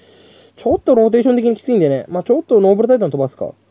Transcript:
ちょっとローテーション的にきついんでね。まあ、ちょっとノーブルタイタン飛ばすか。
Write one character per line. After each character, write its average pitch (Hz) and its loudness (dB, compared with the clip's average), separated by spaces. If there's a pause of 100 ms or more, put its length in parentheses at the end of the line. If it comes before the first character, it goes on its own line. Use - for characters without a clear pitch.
(560)
ち - -20
ょ 269 0
っ - -8
と 277 0
ロ 226 4
ー 208 0
テ 240 2
ー 233 0
シ 262 2
ョ 247 2
ン - 0
的 240 -2
に 220 -2
き - -20
つ - -8
い - 2
ん 208 2
で 147 2
ね。 135 -4
ま 175 -8
あ、 - -18
ち - -4
ょ 277 2
っ - -8
と 220 0
ノ 196 2
ー 202 2
ブ 214 0
ル 240 0
タ 254 2
イ 240 -4
タ 196 -2
ン 139 -4
飛 139 -4
ば 131 -2
す - -16
か。 - -10 (200)